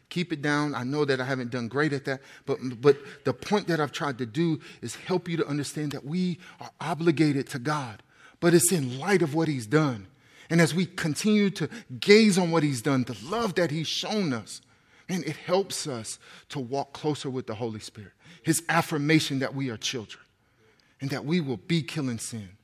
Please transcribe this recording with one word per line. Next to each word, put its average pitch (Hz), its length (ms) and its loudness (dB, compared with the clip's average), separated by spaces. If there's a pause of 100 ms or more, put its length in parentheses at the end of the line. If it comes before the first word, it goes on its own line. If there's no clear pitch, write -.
keep 170 240 -4
it 147 100 -6
down. 147 340 0
I 123 100 -4
know 147 180 0
that 135 160 2
I 127 60 -2
haven't 127 260 -4
done 120 160 -4
great 139 240 0
at 135 140 -6
that, 131 160 -4 (240)
but, - 120 -2 (220)
but 143 180 6 (280)
the 131 80 0
point 196 340 -2
that 160 140 2
I've 143 100 -2
tried 143 280 -4
to 127 60 -2
do 156 360 0 (200)
is 117 140 -8
help - 320 -2
you 165 80 -4
to 156 100 0
understand 143 460 -4
that 135 140 -8
we 180 340 -2 (220)
are - 180 -16
obligated 151 720 2
to 139 100 -8
God, 131 420 -6 (380)
but 170 140 4
it's - 180 6
in 131 260 0
light 180 240 4
of 147 140 0
what 160 140 2
he's 127 180 -2
done. 127 400 2 (420)
And 165 120 6
as 147 120 4
we 175 120 2
continue 202 640 2
to 151 200 -6 (300)
gaze 208 380 8
on 175 140 2
what 165 120 4
he's 135 180 0
done, 135 220 2
the 120 220 -6
love 208 300 -2
that 170 160 2
he's 156 180 -4
shown 185 420 -2
us, 107 300 -8 (480)
man, 175 160 -4
it 147 100 -6
helps 190 500 -2
us 120 320 -8 (300)
to 147 120 -8
walk 135 340 -4
closer 147 360 -4
with 127 160 -6
the 110 100 -8
Holy 110 260 -6
Spirit. - 320 -18 (280)
His 160 260 0
affirmation 156 720 2
that 127 160 -4
we 135 140 -4
are 110 80 -8
children - 440 -8 (760)
and 135 120 -6
that 127 120 -4
we 165 160 0
will 135 180 -4
be 170 240 0
killing 131 360 -4
sin 107 320 -10 (140)